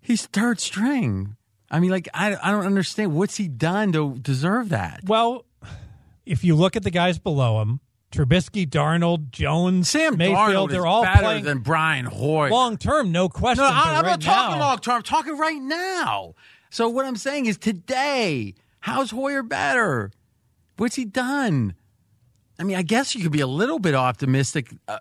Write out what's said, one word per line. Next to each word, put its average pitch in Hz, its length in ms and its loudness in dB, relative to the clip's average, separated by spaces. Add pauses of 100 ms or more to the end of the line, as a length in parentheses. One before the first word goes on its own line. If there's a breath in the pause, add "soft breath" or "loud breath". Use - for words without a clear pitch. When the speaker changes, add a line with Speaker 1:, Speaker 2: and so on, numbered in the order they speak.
Speaker 1:
He's 233 200 0
third 226 340 -2
string. 135 760 -2 (320)
I 156 120 0
mean, 180 100 4
like, 185 240 -2
I, 196 260 -2
I 190 120 0
don't 208 120 0
understand. 196 500 0
What's 190 220 0
he 202 120 -4
done 170 440 0
to 151 220 0
deserve 151 540 -2
that? 101 360 -4
Speaker 2:
Well, 233 400 0 (800 loud breath)
if 165 200 -4
you 170 100 6
look 175 220 4
at 185 80 -4
the 196 80 -2
guys 175 260 0
below 127 420 0
him, 110 200 -2 (320)
Trubisky, 170 560 2
Darnold, 156 600 0
Jones, 175 600 0
Speaker 1:
Sam 302 260 2
Speaker 2:
Mayfield, 190 220 2
Speaker 1:
Darnold 196 320 4
Speaker 2:
they're 185 120 0
Speaker 1:
is 170 40 0
Speaker 2:
all 208 160 4
Speaker 1:
better 196 200 6
Speaker 2:
playing 214 220 0
Speaker 1:
than 147 140 0
Brian 151 480 0
Hoyer. 143 440 0
Speaker 2:
long-term, 240 600 0
no 180 180 2
question, 240 360 0
Speaker 1:
No, 277 40 6
I, 262 40 2
Speaker 2:
but 285 240 4
Speaker 1:
I'm 320 80 2
Speaker 2:
right 370 60 2
Speaker 1:
not 339 100 0
talking 381 400 2
Speaker 2:
now 294 40 0
Speaker 1:
long-term. 247 300 0
I'm 233 80 -2
talking 302 360 -2
right 311 220 -2
now. 277 760 -4 (360 soft breath)
So 226 180 0
what 254 160 0
I'm 262 120 -6
saying 269 300 -4
is 214 120 -2
today, 214 960 -2 (240)
how's 254 320 -4
Hoyer 269 320 -4
better? 226 720 -2 (640)
What's 233 180 -2
he 262 100 -4
done? 220 680 -2 (880)
I - 20 -10
mean, 190 140 -2
I 185 60 -2
guess 226 340 0
you 214 60 -6
could 165 100 0
be 151 80 0
a 139 60 0
little 220 340 -2
bit 165 160 2
optimistic. 131 720 0 (160)
Uh, 104 140 -10